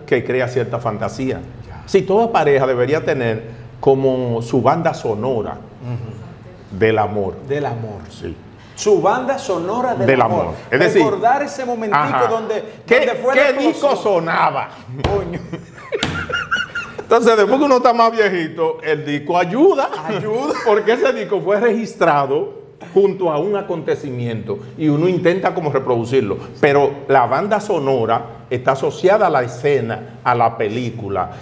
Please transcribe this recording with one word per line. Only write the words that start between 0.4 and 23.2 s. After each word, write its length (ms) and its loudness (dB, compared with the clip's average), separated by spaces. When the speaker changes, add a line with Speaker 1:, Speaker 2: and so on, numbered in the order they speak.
Speaker 1:
cierta 320 -2
fantasía. 600 -4
Speaker 2:
Ya. 180 -16
Speaker 1:
Si 160 4
toda 300 2
pareja 340 4
debería 400 0
tener 380 0
como 640 2
su 220 0
banda 320 2
sonora 560 -4
Speaker 2:
Ujú. 1300 -12
Speaker 1:
del 180 4
amor. 380 -2
Speaker 2:
Del 200 -4
amor. 420 -8
Speaker 1:
Sí. 260 -12
Speaker 2:
Su 300 2
banda 340 0
sonora 560 -4
del 140 -2
Speaker 1:
Del 140 6
Speaker 2:
amor. 200 2
Speaker 1:
amor. 120 -4
Es 80 4
decir, 240 4
Speaker 2:
Recordar 400 2
ese 220 -8
momentico 340 0
Speaker 1:
ajá. 280 2
Speaker 2:
donde, 360 -2
Speaker 1:
¿Qué, 180 6
Speaker 2:
donde 100 0
fue 200 0
Speaker 1:
qué 60 4
Speaker 2:
la 100 4
Speaker 1:
disco 180 0
Speaker 2:
explosión. 340 0
Speaker 1:
sonaba? 680 0
Speaker 2:
Coño. 360 -4
Speaker 1:
Entonces, 380 4
después 200 4
que 80 2
uno 120 6
está 160 4
más 180 4
viejito, 720 0
el 220 0
disco 320 -2
ayuda. 520 4
Speaker 2:
Ayuda. 460 -2
Speaker 1:
Porque 280 4
ese 200 2
disco 280 -2
fue 180 2
registrado 1040 0
junto 380 2